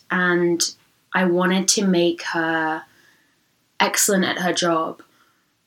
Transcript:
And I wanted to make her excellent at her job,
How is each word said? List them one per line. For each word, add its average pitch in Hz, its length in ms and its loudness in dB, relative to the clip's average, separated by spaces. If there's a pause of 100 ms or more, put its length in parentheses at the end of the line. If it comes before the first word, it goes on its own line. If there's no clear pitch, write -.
And 175 640 0 (400)
I 185 120 0
wanted 180 440 2
to 202 160 0
make 170 380 2 (100)
her 165 500 -2 (960)
excellent 196 460 2
at - 140 -2
her 175 140 -2
job, 170 500 -2 (640)